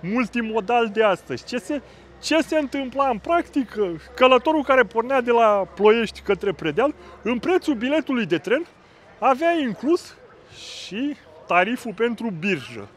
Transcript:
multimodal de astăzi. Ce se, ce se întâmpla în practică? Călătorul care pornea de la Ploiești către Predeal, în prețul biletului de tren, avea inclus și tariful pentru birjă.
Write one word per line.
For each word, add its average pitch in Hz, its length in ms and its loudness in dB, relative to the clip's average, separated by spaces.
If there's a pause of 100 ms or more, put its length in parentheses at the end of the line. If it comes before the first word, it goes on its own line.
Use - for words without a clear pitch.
multimodal 226 880 -2
de 214 140 0
astăzi. 175 420 0
Ce 247 140 -8
se, 285 240 -6 (400)
ce 320 180 2
se 311 180 0
întâmpla 269 500 -2
în 226 100 -2
practică? 214 800 -2 (140)
Călătorul 262 480 4
care 262 200 4
pornea 233 380 0
de 240 100 -4
la 214 440 4
Ploiești 214 460 2
către 196 320 -2
Predeal, 165 420 -2 (280)
în 240 160 -2
prețul 320 360 0
biletului 247 520 -2
de 160 120 0
tren, 269 280 -2 (520)
avea 269 340 2
inclus 285 640 -2 (400)
și 262 600 -10 (300)
tariful 202 460 0
pentru 226 460 -4
birjă. 120 580 -6